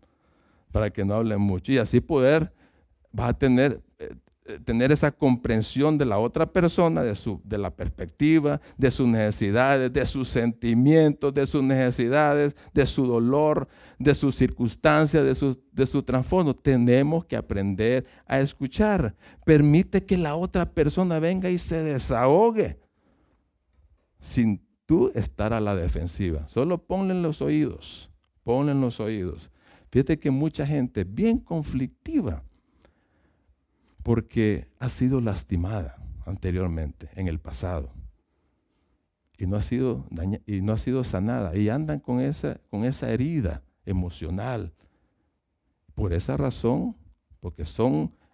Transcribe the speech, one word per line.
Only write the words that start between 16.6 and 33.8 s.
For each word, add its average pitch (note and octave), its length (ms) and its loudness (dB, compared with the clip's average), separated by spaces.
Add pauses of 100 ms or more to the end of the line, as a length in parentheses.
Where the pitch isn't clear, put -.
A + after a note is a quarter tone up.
que - 100 -8
aprender G#2+ 720 -2 (200)
a C3+ 140 0
escuchar. C#3 760 0 (300)
Permite D#3+ 600 6
que F#3+ 120 2
la D#3 180 -2
otra F3 360 -2
persona E3 480 0
venga F#3 300 -2
y F3+ 80 0
se E3 260 -4
desahogue D3 960 2 (1400)
sin A2 460 -2 (200)
tú - 280 2
estar G#2+ 400 -4
a A2+ 60 -2
la G#2 160 -2
defensiva. E2+ 720 -4
Solo E3 300 -2
ponle F#3 360 -2
en F3+ 80 -2
los D#3 200 -4
oídos, D3 680 -4 (340)
ponle C#3 280 0
en C#3 100 0
los A#2+ 180 -2
oídos. G2 520 -6 (400)
Fíjate C#3 260 2
que D3+ 140 -2
mucha D3 340 -2
gente C#3 360 -2
es F#2 120 -6
bien A3 240 0
conflictiva D3 1040 -4 (1600)